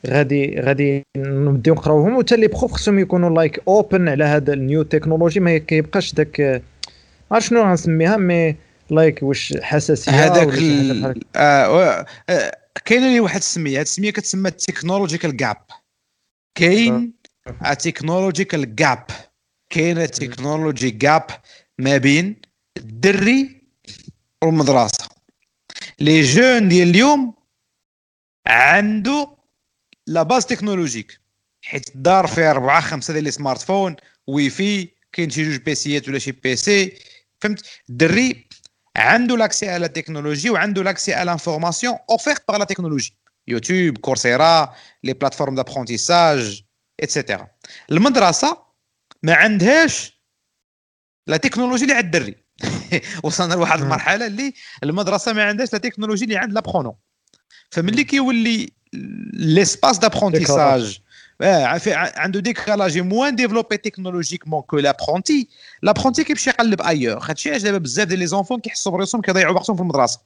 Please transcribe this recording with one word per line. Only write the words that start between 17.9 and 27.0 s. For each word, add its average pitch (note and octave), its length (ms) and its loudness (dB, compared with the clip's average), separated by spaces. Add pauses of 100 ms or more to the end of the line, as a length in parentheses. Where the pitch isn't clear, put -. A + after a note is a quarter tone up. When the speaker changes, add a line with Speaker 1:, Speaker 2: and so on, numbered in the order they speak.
Speaker 2:
جاب، C3+ 280 0 (680)
كاينه E3+ 320 -2
Speaker 1:
مم. E3 40 0
Speaker 2:
تكنولوجي C#3 840 -4
جاب C#3 340 2 (540)
ما C3+ 200 0
بين D3+ 380 2 (420)
الدري G3 840 0 (840)
والمدرسه. C#3 640 2 (920)
لي D#3 220 4
جون G#3+ 460 4
ديال F3 220 6
اليوم B3+ 440 4 (1120)